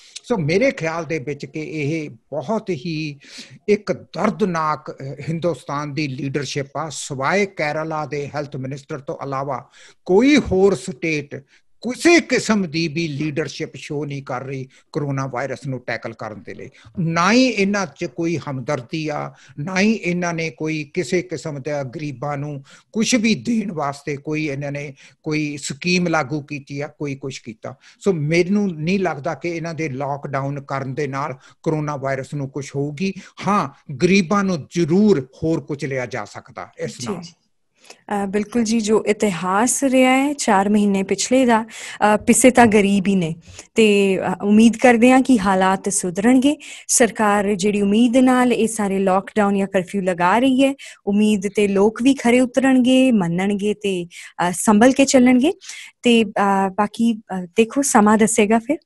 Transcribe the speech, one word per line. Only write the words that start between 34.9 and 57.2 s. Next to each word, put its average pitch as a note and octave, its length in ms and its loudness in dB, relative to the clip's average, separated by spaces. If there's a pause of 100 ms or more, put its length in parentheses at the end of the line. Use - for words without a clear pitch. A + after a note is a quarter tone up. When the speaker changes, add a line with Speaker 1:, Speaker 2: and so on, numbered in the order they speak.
Speaker 1:
ਹੋਰ D#3+ 180 0
ਕੁਚਲਿਆ C3+ 440 -6
ਜਾ G#2+ 200 -8
ਸਕਦਾ G2+ 440 -16 (100)
ਇਸ A#2+ 220 -10
Speaker 2:
ਜੀ, A#2+ 60 -8
Speaker 1:
ਨਾਲ। F2+ 140 -6
Speaker 2:
ਜੀ। - 120 -20 (560)
ਅ, - 360 -6
ਬਿਲਕੁਲ G#3 380 -2
ਜੀ, A3+ 160 0
ਜੋ G#3+ 260 2
ਇਤਿਹਾਸ G#3 800 0
ਰਿਹਾ C4 280 4
ਹੈ C4+ 220 2
ਚਾਰ G#3 360 2
ਮਹੀਨੇ G3+ 340 2
ਪਿਛਲੇ B3 420 2
ਦਾ, A3+ 200 2
ਅ, - 520 0
ਪਿੱਛੇ A#3 320 4
ਤਾਂ B3 160 8
ਗਰੀਬ G3+ 420 4
ਹੀ G3 80 2
ਨੇ। E3 200 -2 (400)
ਤੇ, G3 440 4
ਅ, F#3 240 -4
ਉਮੀਦ G#3+ 340 6
ਕਰਦੇ A#3+ 340 6
ਹਾਂ C4 100 6
ਕਿ B3+ 180 4
ਹਾਲਾਤ F#3+ 500 0
ਸੁਧਰਨਗੇ। A#3+ 680 2 (300)
ਸਰਕਾਰ G#3 680 2
ਜਿਹੜੀ G3+ 260 0
ਉਮੀਦ A3 320 4
ਦੇ C4 80 6
ਨਾਲ B3+ 320 4
ਇਹ A3+ 140 2
ਸਾਰੇ G3+ 320 -2
ਲਾਕਡਾਊਨ G3 580 0
ਜਾਂ G3 100 0
ਕਰਫਿਊ G3 340 -2
ਲਗਾ F3+ 380 2
ਰਹੀ C4 240 4
ਹੈ, C#4 120 2 (320)
ਉਮੀਦ G#3 400 2
ਤੇ G3+ 200 0
ਲੋਕ G3+ 340 2
ਵੀ C4+ 120 4
ਖਰੇ B3 260 4
ਉਤਰਨਗੇ, C4 720 4
ਮੰਨਣਗੇ G3 640 0
ਤੇ, F#3+ 320 -4
ਅ, - 460 -4
ਸੰਭਲ A3 400 4
ਕੇ C4+ 140 2
ਚੱਲਣਗੇ। B3+ 480 4 (500)
ਤੇ, A#3 200 4
ਅ, G3 460 0
ਬਾਕੀ, G#3+ 440 0
ਅ, F#3+ 320 -8